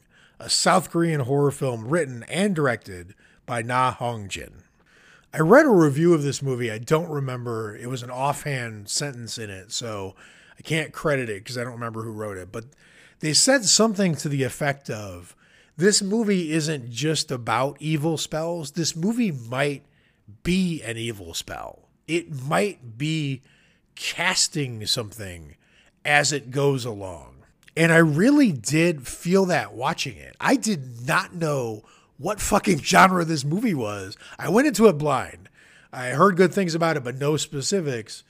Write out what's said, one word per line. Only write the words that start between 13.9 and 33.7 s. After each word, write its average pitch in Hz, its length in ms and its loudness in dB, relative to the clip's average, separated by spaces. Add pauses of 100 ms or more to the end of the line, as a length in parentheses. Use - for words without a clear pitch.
to - 120 -4
the 143 140 -2
effect 143 480 -4
of, 98 440 -12 (440)
"This 196 240 4
movie 196 500 0
isn't 151 380 -2
just 139 400 -2
about 123 500 -2
evil 156 380 0
spells. 160 540 -6
This 165 220 -4
movie 208 380 0
might 135 520 -4 (580)
be 175 400 0
an 113 160 -8
evil 104 340 -8
spell. 55 560 -12 (180)
It 156 380 -4
might 156 540 -4
be 147 420 -4 (540)
casting 147 920 -2
something 95 720 -6 (480)
as 147 260 4
it 131 200 -6
goes 139 340 0
along." 92 600 -12 (300)
And 165 160 4
I 165 80 8
really 196 540 6
did 151 540 0
feel 185 400 2
that 123 260 0
watching 127 460 -4
it. 65 200 -20
I 220 180 2
did 135 500 -4
not 165 280 0
know 139 500 -4 (380)
what 202 180 -4
fucking 196 380 2
genre 180 460 6
this 156 200 -4
movie 190 300 0